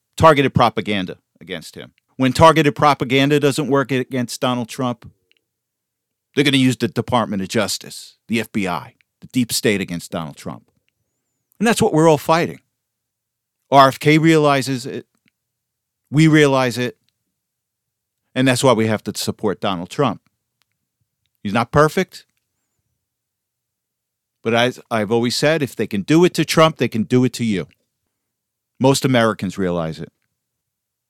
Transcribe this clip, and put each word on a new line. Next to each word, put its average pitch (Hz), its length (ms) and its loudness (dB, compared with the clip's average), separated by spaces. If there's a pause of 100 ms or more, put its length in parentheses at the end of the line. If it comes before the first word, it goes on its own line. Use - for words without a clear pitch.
(160)
targeted 143 380 4
propaganda 104 640 -2 (220)
against 85 360 -16
him. 65 180 -18 (240)
When 131 160 0
targeted 156 420 4
propaganda 143 640 0
doesn't 143 280 -2
work 135 240 0
against 127 500 -6
Donald 123 280 -4
Trump, 123 400 -8 (1300)
they're 139 100 0
gonna 139 120 2
use 127 200 2
the 117 100 -4
Department 107 540 -4
of 92 60 -8
Justice, - 720 -8 (100)
the 113 120 -4
F 107 120 -8
B 98 160 -4
I, 85 280 -8 (260)
the - 60 -20
deep 123 240 -4
state 101 300 -2
against 85 300 -10
Donald 80 260 -10
Trump. 64 320 -18 (920)
And 214 80 0
that's 233 140 0
what 220 120 0
we're 156 160 4
all 151 80 4
fighting. 160 440 -2 (1080)
R 135 180 8
F 127 120 -2
K 151 180 2
realizes 143 680 0
it. 117 200 -12 (1040)
We 156 180 4
realize 135 500 2
it. 123 200 -6 (1400)
And 131 120 0
that's 123 160 0
why 127 100 4
we 110 140 0
have 107 160 -4
to 101 120 -10
support - 460 -6
Donald 95 280 -6
Trump. 131 320 -4 (1200)
He's 101 100 -6
not 117 180 -2
perfect. 151 540 0 (2250)
But 113 100 -2
as 120 260 0 (100)
I've 107 220 -2
always 117 240 -2
said, 156 260 0
if 127 140 -8
they 107 120 -4
can 101 140 -6
do 160 240 2
it 170 80 0
to 160 100 -2
Trump, 160 340 2
they 123 100 -2
can 110 160 -4
do 123 200 2
it 127 100 -2
to 120 120 -6
you. 92 220 -4 (1120)
Most 135 260 2
Americans 113 520 0
realize 85 420 -4
it. - 120 -16 (1000)